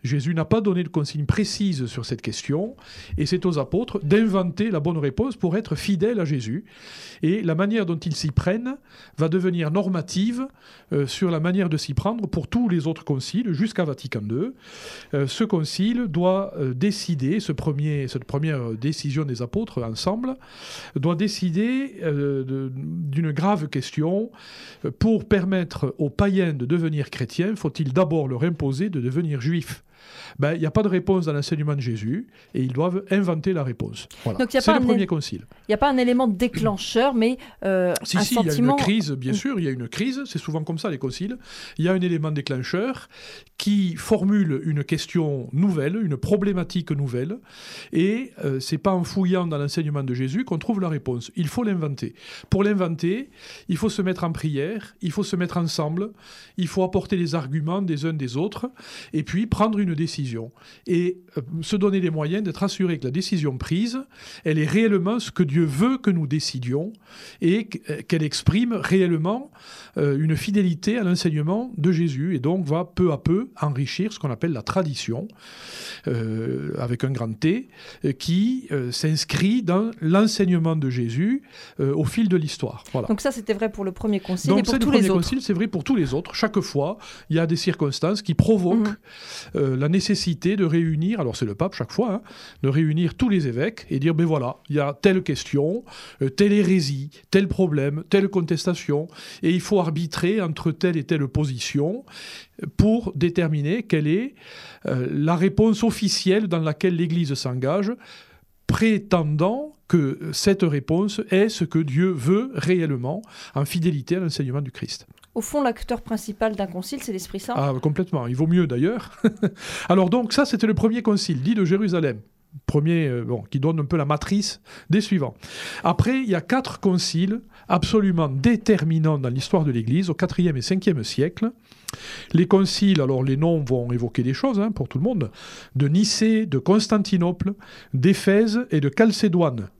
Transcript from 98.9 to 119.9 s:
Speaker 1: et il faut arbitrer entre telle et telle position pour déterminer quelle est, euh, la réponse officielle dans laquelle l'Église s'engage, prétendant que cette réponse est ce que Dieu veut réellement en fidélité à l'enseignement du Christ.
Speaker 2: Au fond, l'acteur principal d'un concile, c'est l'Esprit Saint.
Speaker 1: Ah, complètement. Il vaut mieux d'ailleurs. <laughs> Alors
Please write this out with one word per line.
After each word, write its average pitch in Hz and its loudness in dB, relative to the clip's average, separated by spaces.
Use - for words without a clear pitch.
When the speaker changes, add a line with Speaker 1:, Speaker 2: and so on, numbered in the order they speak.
Speaker 1:
et 160 4
il 175 2
faut 202 2
arbitrer 170 0
entre 160 -2
telle 175 0
et 139 -2
telle 147 0
position 151 -2
pour 220 4
déterminer 165 0
quelle 156 2
est, 214 0
euh, 127 0
la 151 2
réponse 202 4
officielle 202 2
dans 170 0
laquelle 160 0
l'Église 165 0
s'engage, 135 -2
prétendant 202 2
que 147 4
cette 196 2
réponse 170 0
est 202 4
ce 214 -2
que - 0
Dieu 156 2
veut 185 2
réellement 151 0
en 139 2
fidélité 160 0
à 190 -2
l'enseignement 143 -2
du 131 -6
Christ. - -12
Speaker 2:
Au 233 -2
fond, 294 -2
l'acteur 233 -2
principal 220 -4
d'un 196 -2
concile, 185 -8
c'est 240 -8
l'Esprit 190 -8
Saint. 233 -8
Speaker 1:
Ah, 139 0
complètement. 156 -2
Il 123 -4
vaut 156 2
mieux 175 4
d'ailleurs. 156 -2
<laughs> - -12
Alors 180 6